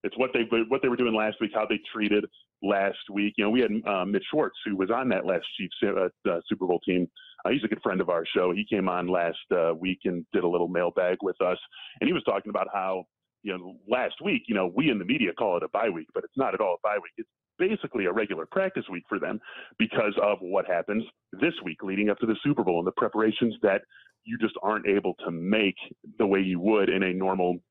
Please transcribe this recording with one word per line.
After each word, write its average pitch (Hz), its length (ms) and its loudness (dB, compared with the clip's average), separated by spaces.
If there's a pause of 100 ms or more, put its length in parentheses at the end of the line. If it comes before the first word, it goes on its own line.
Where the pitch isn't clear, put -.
It's 98 140 -6
what 131 160 0
they, 123 60 2 (280)
what 135 140 2
they 131 60 2
were 123 80 2
doing 120 180 2
last 107 260 0
week, 107 140 0
how 107 100 2
they 104 160 -2 (100)
treated 104 360 2 (360)
last 98 360 2 (120)
week. 101 280 0
You 104 60 2
know, 104 60 4
we 123 100 4
had, 110 100 4 (160)
uh, 95 180 0
Mitch 98 260 0
Schwartz, 147 360 0
who 101 100 -2
was 95 140 0
on 127 180 0
that 95 160 2
last 87 220 0 (100)
Chiefs, 90 260 -8
uh, 98 260 2 (220)
uh, 85 160 0
Super 92 200 -2
Bowl 87 200 2
team. 90 220 2 (380)
Uh, - 20 0
he's 120 160 0
a 107 40 -2
good 107 140 -2
friend 95 200 0
of 90 80 0
our 85 140 2 (120)
show. 90 160 4
He 107 160 -2
came 95 220 0
on 87 160 -2
last, 87 320 0 (180)
uh, 85 180 4
week 92 300 -4
and 85 300 -2
did 90 100 2
a 87 40 2
little 87 200 2
mailbag 90 540 0
with 92 180 -2
us, 90 180 2 (440)
and 127 60 2
he 175 40 2
was 156 120 -2
talking 104 260 -2
about 95 240 -2
how, 95 300 -2 (380)
you 98 140 -6
know, 90 200 -12 (120)
last 120 340 0
week, 220 260 0
you 110 60 0
know, 92 220 2
we 147 140 2
in 107 80 0
the 92 80 -4
media 110 260 0
call 98 240 0
it 82 60 0
a 76 60 -6
bye 110 200 0
week, 82 240 -4
but 85 120 0
it's - 120 -8
not 127 160 0
at 95 80 -2
all 95 140 2
a - 80 -8
bye 104 200 0
week. 85 140 -18
It's 110 120 -10 (300)
basically 175 460 -2
a 87 80 2
regular 95 320 -2
practice 190 480 -2
week 87 160 -8
for 101 100 -2
them 90 220 -4 (380)
because 110 340 2 (100)
of 101 180 4
what 92 260 0
happens 98 360 0 (300)
this 151 220 0 (100)
week 85 180 -8
leading 104 280 0
up 101 80 0
to 117 80 0
the 110 180 2
Super 139 180 2
Bowl 87 160 2
and 87 80 0
the 92 120 0
preparations 110 640 2
that 101 180 4 (440)
you 113 120 -8
just 110 160 0 (100)
aren't 104 240 0
able 95 280 2 (100)
to 87 60 -4
make 95 460 0 (420)
the 110 80 4
way 98 140 4
you 92 200 0
would 101 300 4
in 95 140 2
a 92 100 0
normal 92 420 0 (140)